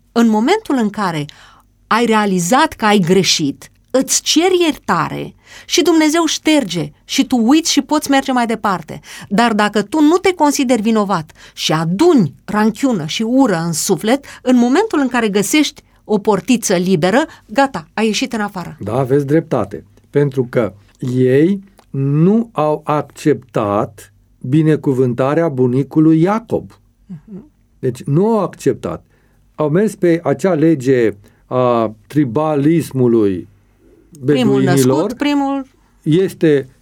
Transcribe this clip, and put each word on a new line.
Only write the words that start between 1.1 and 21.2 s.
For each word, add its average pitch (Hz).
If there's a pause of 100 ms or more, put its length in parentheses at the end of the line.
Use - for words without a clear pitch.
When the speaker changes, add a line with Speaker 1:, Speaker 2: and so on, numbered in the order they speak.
Speaker 1:
ai 233
realizat 214
că -
ai 214
greșit, 165 (200)
îți 269
ceri 359
iertare 147 (320)
și -
Dumnezeu 320
șterge 190 (140)
și -
tu 254 (100)
uiți 320
și 285
poți 302
merge 269
mai 247
departe. 202 (300)
Dar 226
dacă 208
tu 311
nu 311
te 370
consideri 277
vinovat 202 (220)
și -
aduni 185 (120)
ranchiună 214
și -
ură 226
în 170
suflet, 214 (160)
în 254
momentul 294
în 269
care 233
găsești 208 (220)
o 214
portiță 208
liberă, 185 (220)
gata, 226
ai 214
ieșit 226
în 220
afară. 185
Speaker 2:
Da, 101
aveți 135
dreptate. 139 (240)
Pentru 139
că 110 (420)
ei 147 (260)